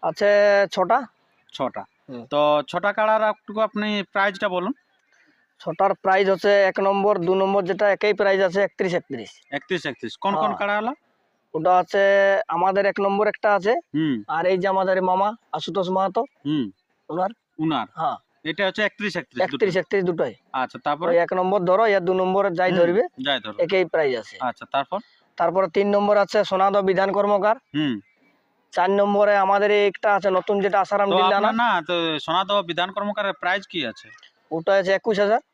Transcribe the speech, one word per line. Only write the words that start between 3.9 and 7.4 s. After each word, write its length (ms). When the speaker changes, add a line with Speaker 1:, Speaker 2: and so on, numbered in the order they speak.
Speaker 2:
প্রাইসটা 460
বলুন। 240
Speaker 1:
ছটার 340
প্রাইস 340
হচ্ছে 240
এক 160
নম্বর, 380
দু 160
নম্বর 300